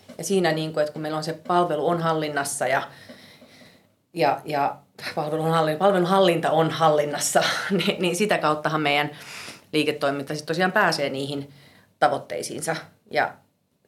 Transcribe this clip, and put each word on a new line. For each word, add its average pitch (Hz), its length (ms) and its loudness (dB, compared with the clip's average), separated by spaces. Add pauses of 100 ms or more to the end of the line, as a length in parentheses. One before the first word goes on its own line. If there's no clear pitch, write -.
(180)
Ja 165 60 -10
siinä, 180 280 2
niin 156 200 -4
kuin, 156 100 0
että 151 100 -2
kun 156 100 -10
meillä 156 160 -6
on 151 60 -6
se 156 80 -6
palvelu 156 560 0
on 170 120 0
hallinnassa 151 680 -2
ja, 131 160 0 (1300)
ja, 147 320 2
ja 143 320 -2 (380)
palvelu 156 280 -2
on 160 80 0
hallin-, 156 280 2
palvelun 185 280 4
hallinta 180 440 4
on 156 200 4
hallinnassa, 151 720 2 (180)
<laughs> 196 260 -2
niin, 196 160 0
niin 175 140 0
sitä 180 220 2
kauttahan 151 420 0
meidän 147 300 2 (640)
liiketoiminta 143 640 -2
sit 147 120 -10
tosiaan 185 260 0
pääsee 165 380 2
niihin 139 420 -6 (460)
tavoitteisiinsa. 143 800 -2 (340)
Ja 131 240 0 (540)